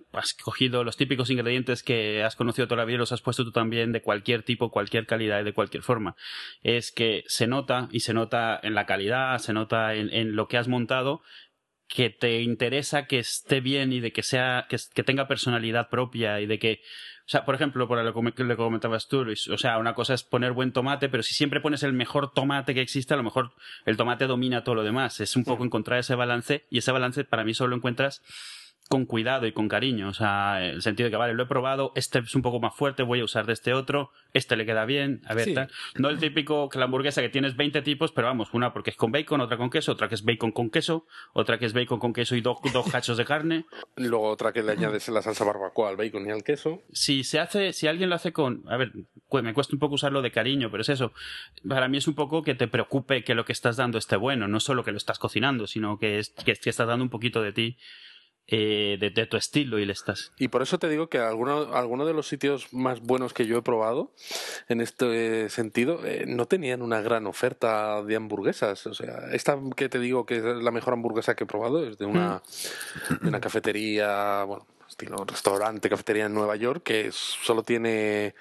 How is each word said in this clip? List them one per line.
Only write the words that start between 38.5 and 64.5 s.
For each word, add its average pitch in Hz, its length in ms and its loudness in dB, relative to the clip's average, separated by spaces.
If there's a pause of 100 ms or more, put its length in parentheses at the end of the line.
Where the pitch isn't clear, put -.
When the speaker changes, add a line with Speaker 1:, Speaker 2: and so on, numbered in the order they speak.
Speaker 1:
una 120 180 2
porque 107 160 -6
es - 80 -4
con 113 160 2
bacon, 147 300 0
otra 117 160 -2
con 123 100 -2
queso, 147 240 0
otra 107 160 0
que 113 60 -2
es 104 100 -6
bacon 117 280 2
con 120 180 -2
queso, 160 340 0 (300)
otra 113 240 2
que 120 80 0
es 110 80 -2
bacon 127 260 0
con 117 140 0
queso 120 200 0
y 120 60 2
dos, 120 200 0 (120)
dos 127 180 2
cachos 120 280 0
de 117 80 0
carne. 160 400 0 (300)
Speaker 2:
Luego 117 340 0
otra 107 240 -2
que 113 80 0
le 107 100 2
añades 107 380 -2
la 110 100 2
salsa 107 240 0
barbacoa 101 460 0
al 98 80 -6
bacon 104 280 -4
y 104 40 -4
al 107 120 -4
queso. 156 380 -2 (100)
Speaker 1:
Si 135 340 0
se 156 160 0
hace, 190 340 0
si 156 140 0
alguien 175 200 2
lo 175 60 2
hace 165 180 -2
con, 127 360 0
a 123 100 0
ver, 123 140 0 (340)
cu-, 131 160 2
me 117 100 -2
cuesta 139 240 0
un 139 40 -8
poco 143 160 0
usarlo 139 260 0
de 117 80 0
cariño, 120 400 0
pero 101 100 -2
es 113 80 0
eso. 127 240 0 (560)
Para 131 200 2
mí 139 100 0
es 139 100 0
un 151 60 2
poco 151 280 0
que 143 120 0
te 123 140 2
preocupe 123 540 0
que 123 120 2
lo 113 100 2
que - 80 -4
estás 113 240 0
dando 120 220 0
esté 107 180 2
bueno, 113 320 0
no 107 120 2
solo 127 220 0
que 107 100 -4
lo 104 40 -6
estás - 220 -4
cocinando, 117 480 0
sino 107 320 -4
que 107 220 0
es, 104 100 -6
que, - 240 0
que - 160 -2
estás 117 180 0
dando 123 160 0
un 127 60 -4
poquito 117 320 -2
de 101 100 -2
ti. 117 240 -2 (720)
Eh, 104 480 2
de, 101 120 0
de 110 160 0
tu 113 100 -2
estilo 123 420 0
y 101 60 0
le 98 80 -2
estás. - 460 -6
Speaker 2:
Y 131 100 0
por 123 140 0
eso 170 160 0
te 175 100 0
digo 156 200 0
que 139 100 0
alguno, 123 560 0
alguno 123 320 0
de 160 80 0
los 151 120 -2
sitios 139 460 -2
más 127 280 -2
buenos 123 340 0
que 117 120 2
yo 117 120 2
he 117 40 2
probado 120 480 0 (580)